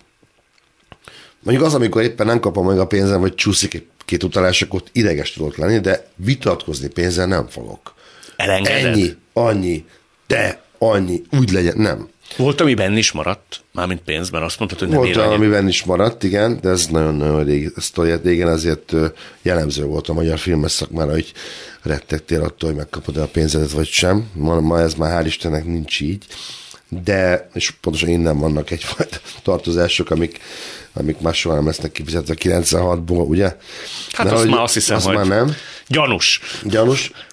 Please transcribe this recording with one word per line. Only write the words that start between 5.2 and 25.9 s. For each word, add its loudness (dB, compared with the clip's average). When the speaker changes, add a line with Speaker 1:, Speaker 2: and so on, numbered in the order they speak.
Speaker 1:
tudok -6
lenni, 2
de 0
vitatkozni -2
pénzzel 0
nem 0
fogok. -16
Speaker 2:
Elengeded? 0
Speaker 1:
Ennyi, 2
annyi, 0
de -2
annyi, 2
úgy 4
legyen, 2
nem. 0
Speaker 2:
Volt, 2
ami 4
benn 2
is 2
maradt, -6
mármint -4
pénz, -4
mert -4
azt -6
mondtad, -6
hogy -2
nem 2
Speaker 1:
Volt 4
Speaker 2:
ér 2
Speaker 1:
olyan, 4
Speaker 2:
annyit. 2
Speaker 1:
ami 6
benn 4
is 0
maradt, 0
igen, 2
de 2
ez 2
nagyon-nagyon 2
rég, 0
ez -8
olyan 2
régen, 2
azért, 0
ö, 2
jellemző 0
volt -4
a -2
magyar 0
filmes 0
szakmára, -4
hogy -2
rettegtél -4
attól, -4
hogy -4
megkapod-e -6
a -2
pénzedet, 0
vagy -2
sem. 0
Ma, 0
ma 2
ez 2
már, 0
hál' 0
Istennek, -4
nincs -4